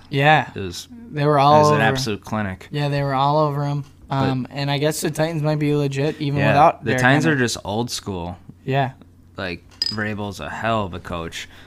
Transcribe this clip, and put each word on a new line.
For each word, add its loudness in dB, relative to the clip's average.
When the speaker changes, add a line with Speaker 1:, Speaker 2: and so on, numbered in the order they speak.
Speaker 1:
Yeah. 2
Speaker 2:
It -8
was, -10
Speaker 1:
They -2
were 4
all 6
Speaker 2:
it 8
was 6
Speaker 1:
over. 6
Speaker 2:
an 2
absolute 0
clinic. -6
Speaker 1:
Yeah, -2
they -2
were -2
all 2
over 2
'em. -2
Speaker 2:
But -4
Speaker 1:
Um, 0
and -4
I 0
guess 0
the -2
Titans -2
might 0
be 2
legit 0
even 0
Speaker 2:
Yeah, 2
Speaker 1:
without 4
Speaker 2:
the -2
Speaker 1:
Derrick 0
Speaker 2:
Titans 4
Speaker 1:
Henry. 2
Speaker 2:
are 0
just 0
old -4
school. -8
Speaker 1:
Yeah. -2
Speaker 2:
Like, -6
Vrabel's -6
a -10
hell -2
of -8
a -10
coach. -10